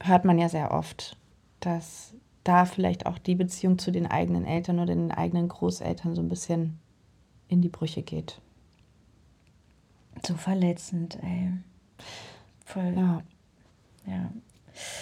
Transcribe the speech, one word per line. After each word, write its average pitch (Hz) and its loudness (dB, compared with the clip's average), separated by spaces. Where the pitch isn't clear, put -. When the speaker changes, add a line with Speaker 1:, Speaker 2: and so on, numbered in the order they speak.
Speaker 1:
hört 180 6
man 175 6
ja 170 4
sehr 160 -2
oft, - -6
dass 170 -6
da 180 8
vielleicht 180 0
auch 180 -4
die 180 0
Beziehung 180 2
zu 180 -4
den 175 0
eigenen 175 0
Eltern 170 0
oder 175 2
den 170 0
eigenen 170 0
Großeltern 170 -2
so 170 -2
ein 170 0
bisschen 165 -2
in 180 6
die 175 4
Brüche 160 -6
geht. - -8
Speaker 2:
So 175 -2
verletzend, 175 -2
ey. 180 -2
Voll. 180 -2
Speaker 1:
Ja. 180 2
Speaker 2:
Ja. 185 -4